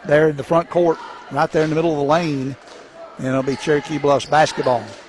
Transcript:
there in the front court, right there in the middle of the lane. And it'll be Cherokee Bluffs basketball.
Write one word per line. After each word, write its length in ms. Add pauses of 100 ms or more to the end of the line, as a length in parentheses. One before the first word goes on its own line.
there 260
in 60
the 80
front 260
court, 280 (340)
right 200
there 120
in 60
the 60
middle 160
of 80
the 40
lane. 520 (640)
And 80
it'll 160
be 120
Cherokee 440
Bluffs 260
basketball. 580 (260)